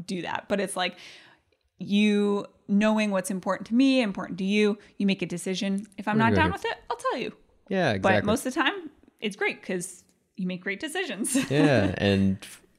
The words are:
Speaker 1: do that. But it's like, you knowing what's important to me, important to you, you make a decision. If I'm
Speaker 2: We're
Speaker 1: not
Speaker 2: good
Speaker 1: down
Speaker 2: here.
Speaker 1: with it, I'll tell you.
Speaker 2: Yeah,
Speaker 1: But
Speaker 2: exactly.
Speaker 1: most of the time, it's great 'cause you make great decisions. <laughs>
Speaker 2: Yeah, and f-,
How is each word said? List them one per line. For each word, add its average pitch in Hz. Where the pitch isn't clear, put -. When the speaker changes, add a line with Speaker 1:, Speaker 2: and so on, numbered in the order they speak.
Speaker 1:
do 185
that. -
But 202
it's 185
like, 180
you 202
knowing 214
what's 190
important 190
to 226
me, 262
important 190
to 190
you, 208
you 202
make 190
a 180
decision. 190
If 202
I'm 214
Speaker 2:
We're 226
Speaker 1:
not 226
Speaker 2:
good -
Speaker 1:
down 95
Speaker 2:
here. -
Speaker 1:
with 403
it, 453
I'll 466
tell 480
you. -
Speaker 2:
Yeah, 180
Speaker 1:
But 95
Speaker 2:
exactly. 104
Speaker 1:
most 214
of 254
the 330
time, 330
it's 202
great 403
'cause -
you 185
make 185
great 196
decisions. 302
<laughs> 262
Speaker 2:
Yeah, 131
and 98
f-, -